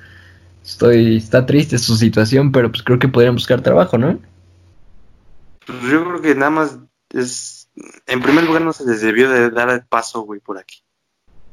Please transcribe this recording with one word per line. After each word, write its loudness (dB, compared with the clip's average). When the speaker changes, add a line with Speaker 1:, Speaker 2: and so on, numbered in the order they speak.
Speaker 1:
estoy, 2
está 0
triste 0
su 0
situación, 2
pero 2
pues -10
creo 2
que 2
podrían 2
buscar -2
trabajo, 2
¿no? -2
Speaker 2:
Pues -14
yo -2
creo -8
que 2
nada 0
más -2
es, -10
en -4
primer 2
lugar 0
no -2
se -10
les 0
debió 2
de 2
dar -2
el -2
paso, -6
güey, -14
por -14
aquí. -20